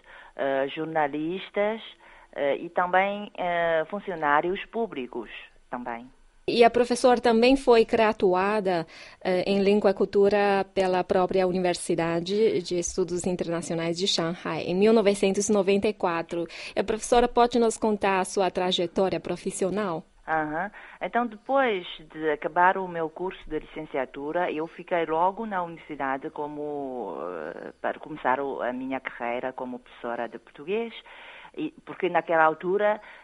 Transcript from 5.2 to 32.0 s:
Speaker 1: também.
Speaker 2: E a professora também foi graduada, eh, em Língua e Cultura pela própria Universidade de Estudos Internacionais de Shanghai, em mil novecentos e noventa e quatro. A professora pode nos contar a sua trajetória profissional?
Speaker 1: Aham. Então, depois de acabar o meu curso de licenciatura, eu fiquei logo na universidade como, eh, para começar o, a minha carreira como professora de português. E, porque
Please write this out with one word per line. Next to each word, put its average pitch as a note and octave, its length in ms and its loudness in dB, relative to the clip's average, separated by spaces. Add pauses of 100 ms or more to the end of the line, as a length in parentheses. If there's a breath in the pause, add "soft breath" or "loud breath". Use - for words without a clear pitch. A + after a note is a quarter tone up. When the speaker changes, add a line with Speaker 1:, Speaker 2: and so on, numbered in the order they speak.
Speaker 1:
também. B2 360 -8 (380)
Speaker 2:
E A#3 200 6
a A3+ 60 8
professora A#3+ 500 4
também A#3+ 360 6
foi A#3 280 6
graduada, G3 1000 2 (380 loud breath)
eh, F#3 240 0
em G3 160 2
Língua G3+ 280 4
e G3 40 2
Cultura G3+ 800 4
pela F#3 300 2
própria F#3 420 2
Universidade F3+ 1160 0
de F3 180 -4
Estudos F3 460 -2
Internacionais E3+ 720 -2
de F#3+ 120 -2
Shanghai, E3+ 540 -2
em F3 120 -4
mil G#3 180 6
novecentos G3+ 560 4
e A3 40 2
noventa G3 340 2
e G#3 80 0
quatro. E3+ 500 -2 (320 loud breath)
A - 60 0
professora A3+ 460 2
pode A#3+ 320 4
nos A3+ 180 2
contar G3+ 400 0
a F#3 60 2
sua F#3 260 0
trajetória F3+ 720 0
profissional? F#3 840 -4 (220)
Speaker 1:
Aham. D#3 420 -2 (320 loud breath)
Então, A#3 280 -2
depois A3 580 0 (260)
de D#3 200 -2
acabar F3+ 440 2
o F#3+ 120 -4
meu E3 200 -4
curso F#3 400 -8
de D3+ 120 -4
licenciatura, D3+ 880 -6
eu D3+ 160 -4
fiquei E3+ 400 -4
logo F#3 400 0
na F#3+ 160 -4
universidade D3 680 -6
como, C#3+ 840 -8 (380)
eh, - 260 -14
para A#2 200 -6
começar C#3 400 -4
o, C3+ 200 -6
a A#2 120 -4
minha C3 260 -6
carreira B2+ 540 -8
como B2+ 260 -10
professora A#2 500 -10
de A2 120 -16
português. G#3+ 520 -8 (600 loud breath)
E, D3+ 200 -8 (100)
porque F3 240 -4